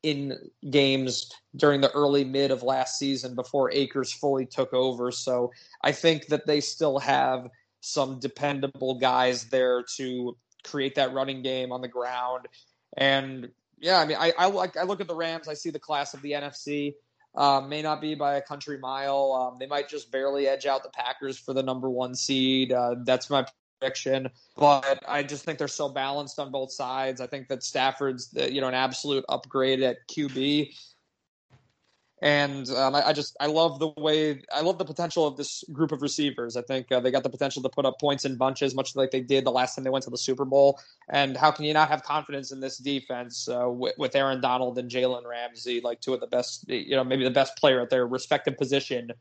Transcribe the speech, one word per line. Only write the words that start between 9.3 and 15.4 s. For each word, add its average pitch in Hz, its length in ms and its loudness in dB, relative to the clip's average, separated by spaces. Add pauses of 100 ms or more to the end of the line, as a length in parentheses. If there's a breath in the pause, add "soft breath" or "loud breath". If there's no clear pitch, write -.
there 123 380 2 (120)
to 123 400 -6 (280)
create 135 320 -4
that 131 180 2
running 135 280 -2
game 127 300 -2
on 127 80 -8
the 127 80 -8
ground. 123 580 -6 (520 soft breath)
And 135 500 0 (300)
yeah, 175 220 4
I 160 40 4
mean, 151 160 0
I, 170 160 2
I 180 100 4
like, 190 300 0
I 165 60 -2
look 185 180 -2
at 175 80 -6
the 170 60 -6
Rams, 165 340 -6